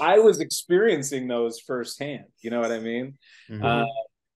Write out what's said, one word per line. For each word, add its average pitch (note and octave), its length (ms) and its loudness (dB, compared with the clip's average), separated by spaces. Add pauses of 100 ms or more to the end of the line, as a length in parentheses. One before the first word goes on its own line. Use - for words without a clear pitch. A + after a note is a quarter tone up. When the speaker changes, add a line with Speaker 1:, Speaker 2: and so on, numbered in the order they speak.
Speaker 1:
I E3+ 180 4
was G#3+ 200 6
experiencing D3 880 0
those A#2 320 -2
firsthand, B2+ 680 -8 (160)
you A#2 80 -10
know A#2+ 100 -2
what A#2 120 0
I A2+ 80 -4
mean? A#2+ 380 -6 (340)
Speaker 2:
Mm-hmm. G#2+ 120 -6
Speaker 1:
Uh, A#2 220 0 (500)